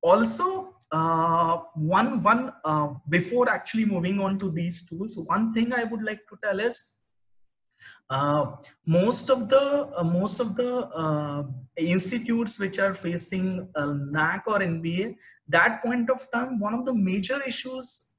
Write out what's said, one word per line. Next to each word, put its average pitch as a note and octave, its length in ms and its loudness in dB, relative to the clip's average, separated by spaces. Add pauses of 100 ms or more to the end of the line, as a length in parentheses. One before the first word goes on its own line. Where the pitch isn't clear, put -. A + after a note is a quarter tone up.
Also, C#4+ 720 2 (160)
uh, E3 640 2 (160)
one, F#3+ 480 2
one, A#3+ 300 4 (120)
uh, D3+ 240 2 (220)
before A3+ 400 4
actually A3 340 -2
moving F#3+ 360 0
on G3 180 0
to F#3+ 120 -2
these E3+ 380 -4
tools, G3 380 -8
one A3 260 0
thing A#3 220 0
I A#3+ 100 0
would A3 180 -6
like G#3+ 180 -6 (100)
to G3+ 120 -20
tell G3+ 180 -2
is, A#3+ 220 -2 (1300)
uh, C#3+ 440 0 (340)
most F3+ 420 4
of B3 220 2
the, C#4+ 480 4
uh, F3 60 0
most F3+ 360 0
of A3 160 -2
the, B3 300 -2
uh, D3 560 -2 (340)
institutes A3 840 0
which G3 200 -4
are G3 160 2
facing F3+ 800 -4
a D3 200 0
nac D#3 520 -2
or G#3 160 2
N E3 180 0
B E3+ 220 -2
A, A#3+ 140 -6 (320)
that F#3 340 4
point A#3+ 260 0
of B3+ 240 0
time, B3 260 -2
one G#3 140 -2
of B3 140 -4
the C4 80 -2
major G3+ 520 0
issues B3+ 720 -8